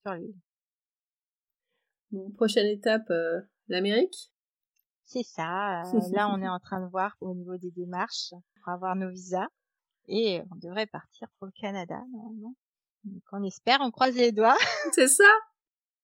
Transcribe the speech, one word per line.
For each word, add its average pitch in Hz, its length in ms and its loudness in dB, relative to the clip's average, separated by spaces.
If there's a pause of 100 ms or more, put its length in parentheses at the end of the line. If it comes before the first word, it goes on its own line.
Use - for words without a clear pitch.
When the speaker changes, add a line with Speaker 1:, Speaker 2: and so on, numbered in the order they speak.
Speaker 1:
sur 196 100 -8
l'île. 180 220 -12 (1800)
Speaker 2:
Bon, 196 200 -10
prochaine 208 360 2
étape, 220 420 0
euh, 165 320 0 (260)
l'Amérique ? 208 640 0 (720)
Speaker 1:
C'est 247 200 -6
ça. 180 580 -4
Euh, - 20 -8
Speaker 2:
<laughs> 185 300 0
Speaker 1:
là, 208 180 2
on 196 100 -2
est 190 60 -4
en 185 120 -4
train 190 260 -8
de 180 40 -12
voir 190 320 -4
au 185 120 -8
niveau 180 240 -10
des 180 140 -10
démarches 180 640 -8 (220)
pour - 180 -10
avoir 185 220 -4
nos 185 140 -4
visas. 185 380 -6 (600)
Et 202 340 -2 (100)
on 170 40 -18
devrait 185 300 -6
partir - 420 -16 (120)
pour 190 80 -14
le 190 120 -18
Canada, 190 400 -8 (140)
normalement. 220 420 -14 (500)
Donc, 196 160 -14 (120)
on 202 100 -4
espère, 233 380 2
on 254 100 0
croise 254 240 2
les 240 160 6
doigts. 220 260 6
<laughs> 587 360 0
Speaker 2:
C'est 262 140 6
ça. - 160 6 (800)